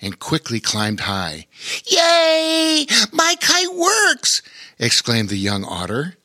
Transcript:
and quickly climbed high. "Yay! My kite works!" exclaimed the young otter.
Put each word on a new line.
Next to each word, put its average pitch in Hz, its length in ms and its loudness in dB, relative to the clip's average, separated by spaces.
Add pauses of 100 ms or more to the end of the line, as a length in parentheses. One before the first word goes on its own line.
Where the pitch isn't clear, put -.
and 98 180 -8
quickly 139 400 -4
climbed 107 420 -2
high. 87 440 -4 (400)
"Yay! 320 1040 2 (240)
My 330 280 2
kite 359 340 0
works!" 359 680 2 (380)
exclaimed 117 500 2
the 101 80 -2
young 98 260 -2
otter. 101 600 -6